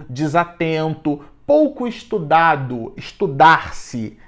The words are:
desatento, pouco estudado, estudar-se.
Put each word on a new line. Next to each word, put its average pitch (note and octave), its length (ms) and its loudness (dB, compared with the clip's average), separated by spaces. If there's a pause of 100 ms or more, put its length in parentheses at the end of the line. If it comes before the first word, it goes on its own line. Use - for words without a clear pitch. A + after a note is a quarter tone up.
desatento, D#3 1160 -2 (220)
pouco D4 400 2
estudado, D#3 1080 0
estudar-se. D3 1300 0